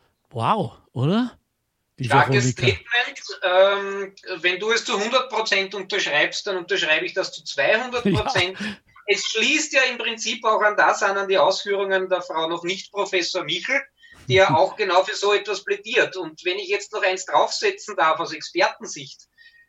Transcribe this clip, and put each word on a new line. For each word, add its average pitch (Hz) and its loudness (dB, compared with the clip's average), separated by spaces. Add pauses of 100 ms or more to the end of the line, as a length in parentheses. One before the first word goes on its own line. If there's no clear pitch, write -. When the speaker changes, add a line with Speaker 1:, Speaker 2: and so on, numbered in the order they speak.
(300)
Speaker 1:
Wow, 139 -2 (160)
oder? 196 0 (600)
Die 127 -6
Speaker 2:
Starkes 127 4
Speaker 1:
Veronika. - -6
Speaker 2:
Statement. - 2 (560)
Ähm, 196 2 (280)
wenn 180 0
du 214 -2
es 226 0
zu 226 -2
hundert 254 0
Prozent 196 -2
unterschreibst, 185 -2
dann 196 -2
unterschreibe 170 0
ich 165 -8
das - -4
zu - -14
zweihundert 233 0
Prozent. 180 0
Speaker 1:
Ja. 202 -8 (400)
Speaker 2:
Es 196 -2
schließt 277 0
ja 269 4
im 240 -8
Prinzip 226 -6
auch 214 4
an 214 2
das - 4
an, 196 0
an 190 -4
die 190 4
Ausführungen 190 0
der 180 0
Frau 165 -4
noch 170 -6
nicht 190 -6
Professor 185 -4
Michel, 185 -4 (460)
die 127 2
ja 190 6
Speaker 1:
<laughs> - 4
Speaker 2:
auch 185 4
genau 190 4
für 190 -4
so 202 2
etwas 143 -2
plädiert. 202 0
Und 160 -10
wenn 180 -2
ich 190 -8
jetzt - -2
noch 196 -2
eins 190 0
draufsetzen 202 0
darf 165 2
aus 160 -6
Expertensicht, 170 -4 (480)